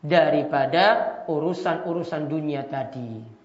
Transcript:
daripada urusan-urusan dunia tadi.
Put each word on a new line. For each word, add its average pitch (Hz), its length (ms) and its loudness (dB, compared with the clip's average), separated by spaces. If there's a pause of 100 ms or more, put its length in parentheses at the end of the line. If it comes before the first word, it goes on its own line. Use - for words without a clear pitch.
daripada 151 1300 4
urusan-urusan 165 1000 -2
dunia 147 380 -4
tadi. 123 580 -8 (220)